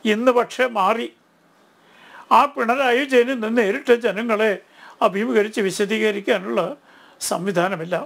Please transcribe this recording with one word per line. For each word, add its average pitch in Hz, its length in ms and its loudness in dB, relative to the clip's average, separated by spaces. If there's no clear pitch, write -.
ഇന്ന് 240 260 2
പക്ഷേ 247 260 0
മാറി. 214 280 0
ആ 262 160 6
പിണറായി 247 480 0
വിജയനിൽ 262 380 2
നിന്ന് 214 180 -6
നേരിട്ട് 240 380 2
ജനങ്ങളെ 214 460 0
അഭിമുഖീകരിച്ച് 214 640 0
വിശദീകരിക്കാനുള്ള 208 1080 -2
സംവിധാനമില്ല. 180 640 -2